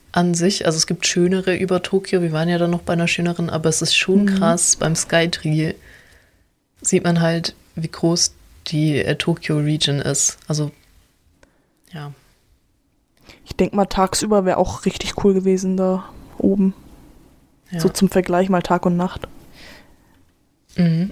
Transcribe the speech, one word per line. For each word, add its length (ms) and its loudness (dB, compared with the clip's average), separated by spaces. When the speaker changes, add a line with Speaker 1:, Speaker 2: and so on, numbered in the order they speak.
Speaker 1:
an 220 2
sich. 320 0
Also 100 0
es 100 -2
gibt 200 -4
schönere 500 0
über 260 0
Tokio. 400 -2
Wir 100 -2
waren 160 0
ja 100 2
dann 120 2
noch 120 -2
bei 100 -4
einer 160 0
schöneren, 420 -2
aber 180 0
es 140 0
ist 140 0
schon 260 4
Speaker 2:
Mhm. 40 2
Speaker 1:
krass. 500 2
Beim 180 0
Skytree 800 0
sieht 240 0
man 160 2
halt, 340 -2
wie 160 -6
groß 420 0
die, 300 0
äh, 180 0
Tokyo 420 -2
Region 420 0
ist. 460 -2
Also, 240 -4
ja. 200 -14
Speaker 2:
Ich 120 -16
denk 160 0
mal, 140 2
tagsüber 580 0
wär 140 0
auch 260 -2
richtig 400 -4
cool 100 4
gewesen 420 0
da 280 0
oben. 360 2
Speaker 1:
Ja. 100 -6
Speaker 2:
So 80 2
zum 200 0
Vergleich 400 0
mal 140 0
Tag 240 0
und 100 2
Nacht. 300 -4
Speaker 1:
Mhm. 360 2